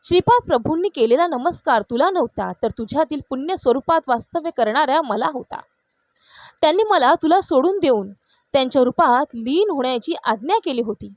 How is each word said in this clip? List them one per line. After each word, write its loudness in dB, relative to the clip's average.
श्रीपाद 2
प्रभूंनी 0
केलेला 2
नमस्कार -2
तुला 0
नव्हता, -4
तर 0
तुझ्यातील -4
पुण्य -4
स्वरूपात 0
वास्तव्य -4
करणाऱ्या 0
मला -4
होता. -12
त्यांनी 2
मला 4
तुला 2
सोडून 0
देऊन 0
त्यांच्या 2
रूपात 2
लीन 0
होण्याची -2
आज्ञा -2
केली -2
होती. -8